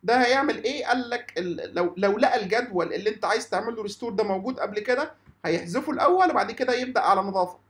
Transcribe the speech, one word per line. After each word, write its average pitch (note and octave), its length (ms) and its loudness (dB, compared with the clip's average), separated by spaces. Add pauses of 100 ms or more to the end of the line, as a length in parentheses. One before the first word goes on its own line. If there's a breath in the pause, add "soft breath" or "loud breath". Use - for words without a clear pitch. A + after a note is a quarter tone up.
ده A#3+ 220 6
هيعمل C4+ 380 2
ايه؟ C4+ 220 -4
قال B3 240 0
لك A#3+ 280 -8
ال-، F3 380 -6
لو، F3 220 0
لو G3+ 200 2
لقى A3+ 260 2
الجدول F#3+ 500 -2
اللي F#3+ 160 -2
انت G#3 160 -6
عايز A3 240 0
تعمل A3+ 260 -4
له A3 80 -8
ريستور G#3+ 300 -8
ده G#3+ 100 0
موجود G3+ 360 -2
قبل G3+ 200 -4
كده، B3+ 340 -2 (320)
هيحذفه F3 460 -2
الاول F4+ 400 4
وبعد A#3 200 0
كده B3+ 220 -2
يبدا B3 280 0
على F#3+ 200 4
نظافه. F#3+ 380 -2 (100)